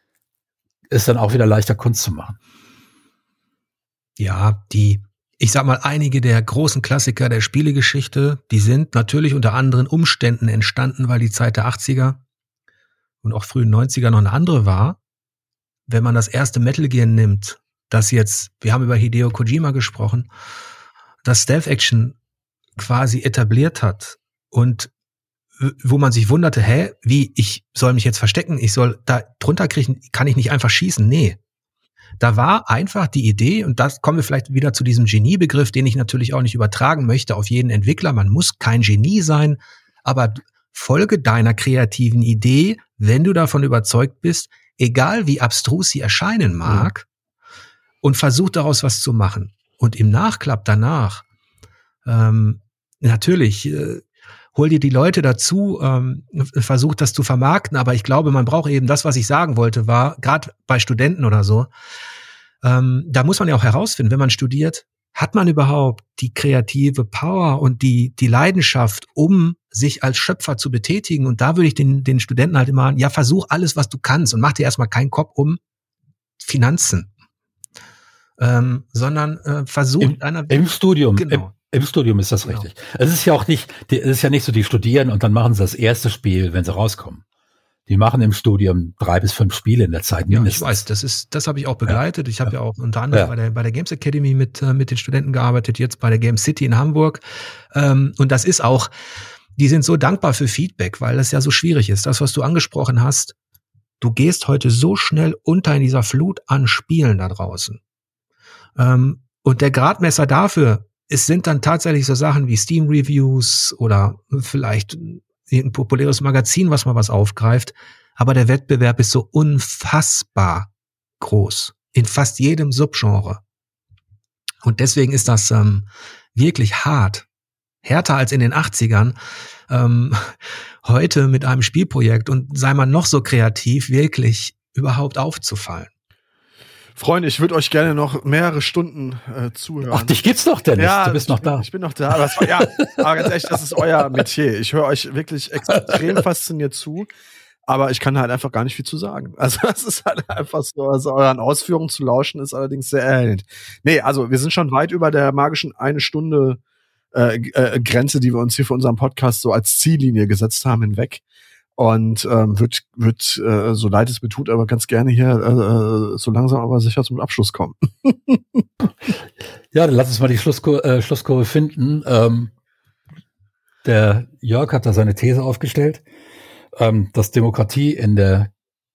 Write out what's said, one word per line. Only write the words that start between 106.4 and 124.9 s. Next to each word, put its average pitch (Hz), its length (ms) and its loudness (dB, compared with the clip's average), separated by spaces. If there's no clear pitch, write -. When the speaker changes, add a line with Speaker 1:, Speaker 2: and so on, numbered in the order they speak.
Speaker 2:
an 139 200 2
Spielen 135 520 2
da 92 80 -4
draußen. 92 540 -8
Ähm, 127 460 2
und 131 180 2
der 139 100 4
Gradmesser 151 560 2
dafür, 139 600 2
es 143 160 0
sind 170 200 0
dann 147 160 0
tatsächlich 156 440 0
so 131 100 0
Sachen 143 320 2
wie 120 80 2
Steam-Reviews 139 1200 0
oder 104 380 2
vielleicht 113 580 -4
irgendein 127 240 0
populäres 131 480 -2
Magazin, 139 480 0
was 147 160 0
mal 127 100 0
was 110 140 2
aufgreift. 110 640 0
Aber 127 180 2
der 123 140 4
Wettbewerb 123 540 2
ist 113 100 2
so 123 180 0
unfassbar 127 1400 0
groß - 540 -2
in 120 140 2
fast - 340 -2
jedem 147 320 0
Subgenre. 104 680 -2
Und 110 160 0
deswegen 131 320 2